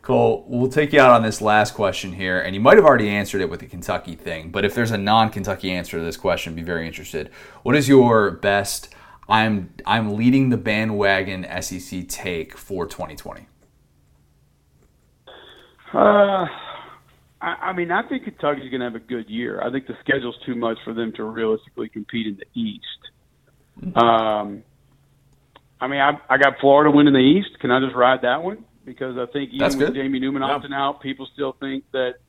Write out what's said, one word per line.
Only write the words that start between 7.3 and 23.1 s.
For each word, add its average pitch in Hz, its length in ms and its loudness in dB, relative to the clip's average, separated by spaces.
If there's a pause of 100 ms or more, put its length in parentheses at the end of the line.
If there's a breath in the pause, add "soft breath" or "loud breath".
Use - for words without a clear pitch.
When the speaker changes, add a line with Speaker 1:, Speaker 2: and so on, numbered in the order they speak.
Speaker 1:
What 120 140 0
is 139 120 2
your 117 440 6
best, 101 580 -2 (380 loud breath)
I'm, 107 440 0 (140)
I'm 107 300 -2
leading 127 340 2
the 117 80 2
bandwagon 98 880 -2
S 92 260 -10
E 92 80 -10
C 92 240 -10
take 87 540 -10
for 87 300 -8
twenty 78 280 -12
twenty? - 320 -18 (2500 loud breath)
Speaker 2:
Uh, 202 540 4
I, - 0 - (960 loud breath)
I 175 320 -8
mean, 175 180 -4
I 220 160 -2
think 262 160 -8
Kentucky's 139 480 -6
gonna 127 140 -6
have 117 100 -8
a 113 40 -10
good 113 300 -10
year. 110 320 -6
I 123 80 -4
think 131 160 -6
the - 140 -12
schedule's 123 440 -6
too 127 120 -8
much 117 300 -4
for 127 80 -10
them 113 240 -6
to 113 60 -8
realistically 110 680 -6
compete 110 360 -8
in 101 120 -8
the - 220 -14
East. 107 260 -8 (920)